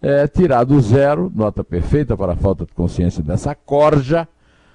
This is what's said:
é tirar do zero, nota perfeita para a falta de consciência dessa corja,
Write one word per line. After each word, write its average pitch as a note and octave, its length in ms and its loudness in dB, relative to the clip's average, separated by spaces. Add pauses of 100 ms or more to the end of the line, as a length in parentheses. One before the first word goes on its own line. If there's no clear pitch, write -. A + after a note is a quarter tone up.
é C#3+ 240 2
tirar C#3 380 2
do C#3 160 4
zero, C#3 540 2
nota G#2 280 -2
perfeita A#2+ 540 -2
para F2+ 160 -2
a E2 40 -2
falta F#2+ 280 -2
de - 80 -18
consciência F2 500 -2
dessa D#2 320 -4
corja, D3+ 720 0 (480)